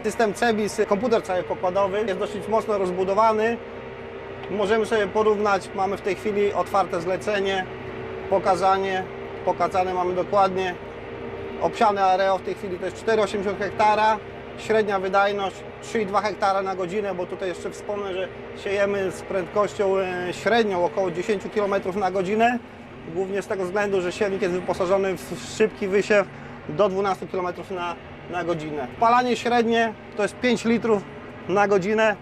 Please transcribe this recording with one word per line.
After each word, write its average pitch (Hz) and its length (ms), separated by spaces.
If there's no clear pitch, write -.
System 214 300
Cebis, 214 540
komputer 220 360
cały 180 200
pokładowy, 190 640
jest 185 120
dosyć 196 280
mocno 208 300
rozbudowany. 196 800
Możemy 208 340
sobie 208 220
porównać, 208 680
mamy 190 220
w - 40
tej 190 140
chwili 202 380
otwarte 185 480
zlecenie, 190 640
pokazanie, 190 760
pokazane 180 480
mamy 180 200
dokładnie. 185 640
Obsiane 196 420
areo 190 340
w - 40
tej 185 140
chwili 180 240
to 190 60
jest 170 120
cztery 220 240
osiemdziesiąt 202 380
hektara, 214 580
średnia 208 420
wydajność 196 560
trzy - 200
i 208 40
dwa 196 160
hektara 196 400
na 190 140
godzinę, 190 380
bo 180 120
tutaj 180 240
jeszcze 175 200
wspomnę, 202 440
że 180 140
siejemy 202 480
z - 100
prędkością, 190 760
e, 180 360
średnią 202 520
około 185 260
dziesięciu 180 380
kilometrów 196 460
na 190 160
godzinę, 214 480
głównie 190 260
z - 60
tego 190 160
względu, 196 380
że 175 100
siewnik 196 300
jest 180 120
wyposażony 185 640
w - 220
szybki 214 300
wysiew 196 400
do 185 200
dwunastu 190 380
kilometrów 180 440
na, 175 240
na 175 120
godzinę. 151 440
Spalanie 240 380
średnie 233 580
to 208 60
jest - 120
pięć 233 300
litrów 226 380
na 202 180
godzinę. 208 540